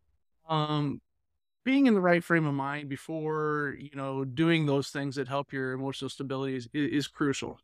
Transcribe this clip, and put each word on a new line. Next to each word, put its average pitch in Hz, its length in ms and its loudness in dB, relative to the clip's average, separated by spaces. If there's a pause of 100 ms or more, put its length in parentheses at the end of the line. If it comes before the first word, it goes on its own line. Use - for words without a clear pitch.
(500)
um, 151 500 0 (640)
being 269 220 4
in 226 80 6
the 196 80 4
right 175 200 6
frame 165 220 4
of 143 80 0
mind 143 380 -4
before, 151 880 -2
you 143 180 -14
know, 135 300 -4
doing 160 400 4
those 139 240 2
things 139 260 -4
that 131 120 -2
help 139 220 -4
your 131 220 -4
emotional 135 380 -6
stability 135 460 -6
is, 120 180 -8
i-, 147 40 -4
is 143 300 0
crucial. - 560 -2